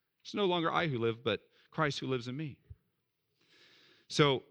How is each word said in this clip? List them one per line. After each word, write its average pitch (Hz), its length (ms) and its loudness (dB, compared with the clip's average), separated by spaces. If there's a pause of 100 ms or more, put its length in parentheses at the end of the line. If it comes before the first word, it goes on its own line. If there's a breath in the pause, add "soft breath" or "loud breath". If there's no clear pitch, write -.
(220)
It's - 120 -16
no 208 120 0
longer 175 260 2
I 165 140 2
who 131 120 -2
live, 113 240 0
but 104 200 0 (280 soft breath)
Christ 151 280 -2
who 135 80 -8
lives 127 220 -4
in 127 80 -8
me." 147 200 -10 (1500 soft breath)
So 143 420 4